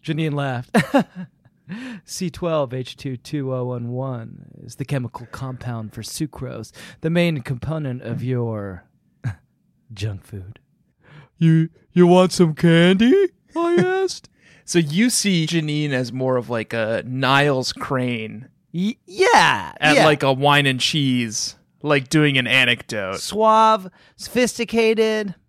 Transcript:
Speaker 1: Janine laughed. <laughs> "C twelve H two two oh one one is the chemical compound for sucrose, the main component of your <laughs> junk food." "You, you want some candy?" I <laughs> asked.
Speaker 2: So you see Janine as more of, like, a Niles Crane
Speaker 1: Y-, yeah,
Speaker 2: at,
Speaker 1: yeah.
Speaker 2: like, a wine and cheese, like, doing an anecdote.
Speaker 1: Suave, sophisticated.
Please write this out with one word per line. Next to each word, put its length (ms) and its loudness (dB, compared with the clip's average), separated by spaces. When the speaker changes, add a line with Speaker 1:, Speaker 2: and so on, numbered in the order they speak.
Speaker 1:
Janine 300 -4
laughed. 420 -4
<laughs> 120 4
"C 240 -8
twelve 440 -4
H 240 -8
two 200 -8
two 360 -6
oh 120 -4
one 240 -6
one 640 -10
is 120 -18
the 100 -8
chemical 420 -6
compound 680 -10
for 80 -12
sucrose, 720 -10
the 80 -4
main 320 0
component 600 -6
of 220 -6
your 600 -4
<laughs> 100 -6
junk 320 -8
food." 340 -16
"You, 320 4
you 160 6
want 260 6
some 220 2
candy?" 760 4
I 200 0
<laughs> 280 2
asked. 260 -8
Speaker 2:
So 140 0
you 300 2
see 380 0
Janine 440 -2
as 200 -2
more 240 -2
of, 140 -4
like, 240 -4
a 320 -2
Niles 680 2
Crane 760 -6
Speaker 1:
Y-, 320 -4
yeah, 720 2
Speaker 2:
at, 160 4
Speaker 1:
yeah. 100 6
Speaker 2:
like, 180 2
a 100 4
wine 320 2
and 160 0
cheese, 760 -2
like, 280 0
doing 280 4
an 100 0
anecdote. 760 0
Speaker 1:
Suave, 680 2
sophisticated. 1200 -2